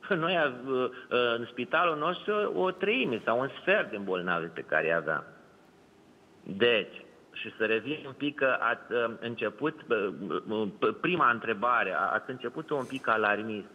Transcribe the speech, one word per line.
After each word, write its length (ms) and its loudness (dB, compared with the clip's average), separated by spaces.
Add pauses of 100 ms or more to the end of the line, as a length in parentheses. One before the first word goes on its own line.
Noi, 260 2
uh, 400 0
uh, 140 2 (500)
în 120 -4
spitalul 480 2
nostru, 560 0
o 160 2
treime 540 0
sau 160 2
un 80 0 (120)
sfert 300 2
din 140 -6
bolnavi 420 0
pe 140 -8
care 260 2
i 80 4
aveam. 300 0 (1160)
Deci, 640 2 (300)
și 240 -10
să 60 2
revin 420 0
un 100 -10
pic 180 -2
că 260 2
ați, 320 0
uh, 280 2
început, 680 -4
uh, 200 2 (400)
uh, 520 0
prima 300 2
întrebare, 640 0
a-, 200 0
ați 160 -4
început 400 -6
un 180 0
pic 200 -6
alarmist. 680 2